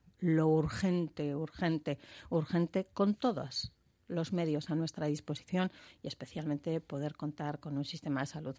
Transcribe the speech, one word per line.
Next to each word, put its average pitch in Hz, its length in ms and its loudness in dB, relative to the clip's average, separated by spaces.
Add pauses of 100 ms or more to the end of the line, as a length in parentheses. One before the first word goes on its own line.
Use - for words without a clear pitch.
(200)
lo 160 280 6
urgente, 156 880 2
urgente, 160 640 -2 (300)
urgente, 170 640 2
con 202 220 4
todas 143 580 -4 (340)
los 165 260 -2
medios 160 360 0
a 156 60 0
nuestra 156 320 -2
disposición 151 640 -2 (320)
y - 40 -10
especialmente 151 720 -4
poder 147 360 -6
contar 151 440 -6
con 147 160 -8
un 139 100 -2
sistema 143 360 -4
de 139 60 -2
salud 156 320 -8